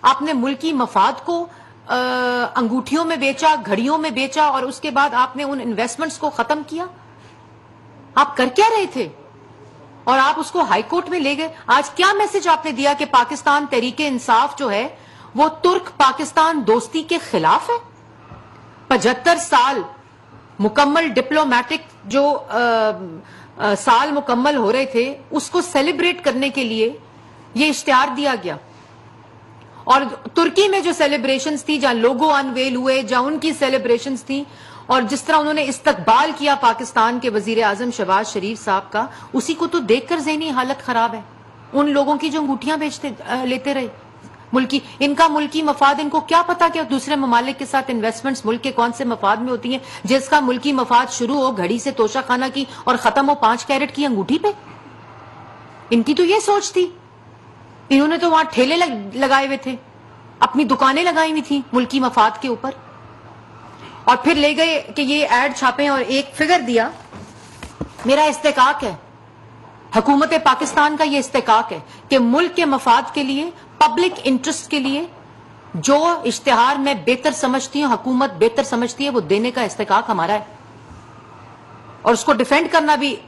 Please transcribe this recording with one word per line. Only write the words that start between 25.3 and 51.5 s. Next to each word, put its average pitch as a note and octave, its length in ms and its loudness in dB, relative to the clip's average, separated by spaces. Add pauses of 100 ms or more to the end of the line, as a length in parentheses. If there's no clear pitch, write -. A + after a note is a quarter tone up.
उसको E4+ 300 -2
celebrate E4+ 600 0
करने C4+ 280 0
के C4+ 140 -4
लिए A3+ 360 -2 (580)
ये D4 100 2
इश्तिहार C#4 420 2
दिया C4+ 260 -2
गया। F3 240 -8 (1300)
और C4 360 0 (120)
तुर्की E4+ 320 2
में G4 160 0
जो E4+ 100 -2
celebrations C#4+ 760 -2
थी, D4+ 100 0
जहां B3 160 0
लोगो A#3+ 320 2
unveil C4+ 480 0
हुए, C4 280 0
जहां B3 200 0
उनकी D4+ 300 -2
celebrations C4 680 -2
थी C#4 240 -6 (420)
और B3+ 140 4
जिस A#3 220 -4
तरह D#4+ 120 2
उन्होंने D4+ 260 0
इस्तकबाल C4 680 2
किया C#4+ 240 0
पाकिस्तान A#3+ 640 0
के B3 100 -2
वजीर G#3+ 340 0
आजम G#3+ 280 0
शहबाज G3 340 0
शरीफ G#3+ 380 -6
साहब F#3+ 300 -2
का, A3+ 160 -2 (240)
उसी C4 200 -2
को E4 140 -2
तो E4+ 120 -2
देखकर C4 400 0
ज़हनी D#4 300 -4
हालत C4 320 -4
ख़राब A#3 340 -2
है G#3+ 100 -14 (480)
उन C#4+ 140 2
लोगों C#4+ 300 2
की D4+ 120 -4
जो D4+ 120 -2
अंगूठियां C#4 380 -2
बेचते, C#4+ 360 -6 (120)
अ, B3+ 160 -4
लेते C4 300 -4
रहे C4 160 -4 (640)
मुल्की। C4 280 0 (200)
इनका C#4+ 260 2
मुल्की D4+ 340 -2
मफाद C#4+ 380 2
इनको D#4 220 -2
क्या E4 200 2
पता E4+ 280 0
कि E4 120 -4
दूसरे C#4+ 340 -2
ममालिक C4 420 0
के C#4 80 -8
साथ C4 240 -2
investments A#3 560 -4
मुल्क A#3 160 -2
के C4+ 100 -4
कौन A#3 200 0
से C4 140 -6
मफाद A3+ 340 0
में B3 100 -6
होती B3 240 -4
हैं? C4 80 -4 (240)
जिसका C4+ 360 2
मुल्की B3+ 300 0
मफाद A#3+ 380 2
शुरू B3 320 -2
हो C4 100 2